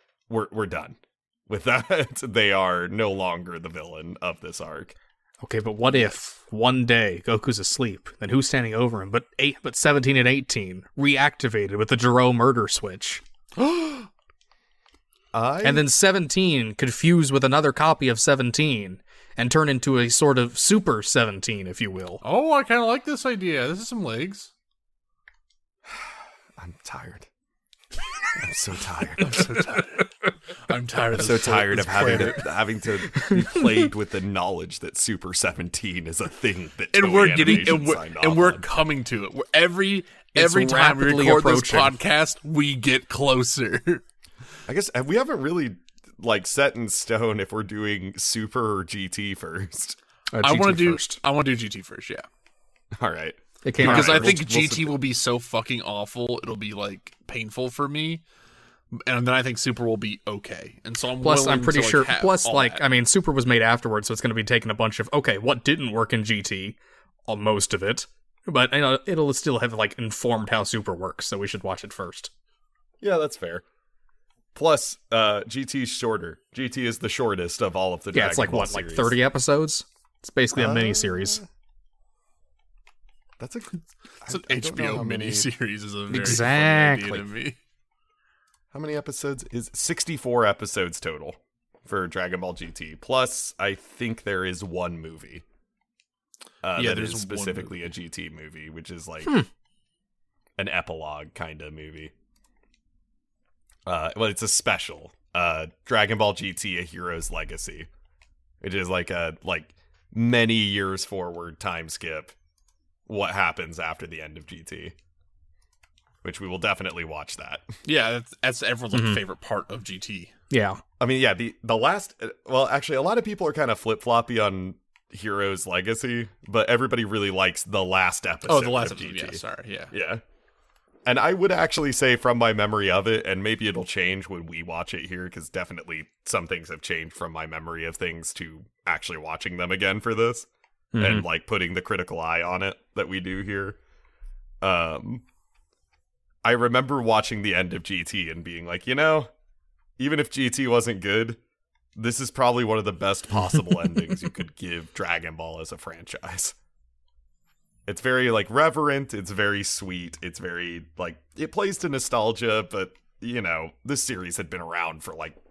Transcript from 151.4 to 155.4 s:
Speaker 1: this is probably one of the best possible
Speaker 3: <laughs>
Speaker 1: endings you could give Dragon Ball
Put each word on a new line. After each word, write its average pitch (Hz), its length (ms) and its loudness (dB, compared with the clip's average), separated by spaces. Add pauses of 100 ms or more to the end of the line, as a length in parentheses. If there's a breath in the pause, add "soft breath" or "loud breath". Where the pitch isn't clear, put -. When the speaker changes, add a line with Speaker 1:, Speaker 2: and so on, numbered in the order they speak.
Speaker 1:
this 117 240 -2
is 127 100 -6
probably 123 320 4
one 110 140 2
of 101 80 0
the 101 80 -2
best 98 340 -2
possible 92 520 2
Speaker 3:
<laughs> 85 40 -6
Speaker 1:
endings 165 400 -4
you 175 60 -4
could - 260 -12
give 85 380 -10
Dragon 82 420 -4
Ball 82 240 -12